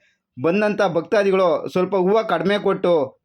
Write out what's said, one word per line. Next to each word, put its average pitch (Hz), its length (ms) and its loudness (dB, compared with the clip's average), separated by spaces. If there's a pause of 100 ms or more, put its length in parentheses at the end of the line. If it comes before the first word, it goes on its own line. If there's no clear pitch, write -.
(420)
ಬಂದಂಥ 202 400 0
ಭಕ್ತಾದಿಗಳು 185 880 0
ಸ್ವಲ್ಪ 185 240 -2
ಹೂವು 208 320 2
ಕಡಿಮೆ 185 300 0
ಕೊಟ್ಟು 185 340 0 (320)